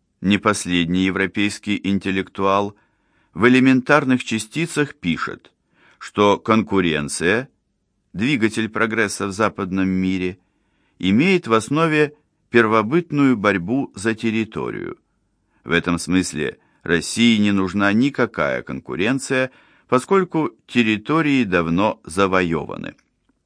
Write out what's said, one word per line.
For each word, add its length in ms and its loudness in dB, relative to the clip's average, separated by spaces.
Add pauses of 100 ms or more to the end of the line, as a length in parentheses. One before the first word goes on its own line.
(220)
не 160 2
последний 640 0
европейский 800 -2
интеллектуал, 920 -2 (580)
в 140 2
«Элементарных 760 4
частицах» 720 -4
пишет – 560 -6 (460)
что 400 2
конкуренция, 1120 0 (640)
двигатель 560 -2
прогресса 580 -2
в 60 -8
западном 560 -2
мире, 480 -2 (600)
имеет 500 2
в 60 0
основе 600 0 (360)
первобытную 840 2
борьбу 600 -2
за 200 -2
территорию. 800 -6 (680)
В 60 -8
этом 280 2
смысле 580 -2 (260)
России 540 2
не 140 2
нужна 420 0
никакая 680 -2
конкуренция, 880 -4 (360)
поскольку 640 0 (140)
территории 800 2
давно 600 0
завоеваны. 920 -2 (500)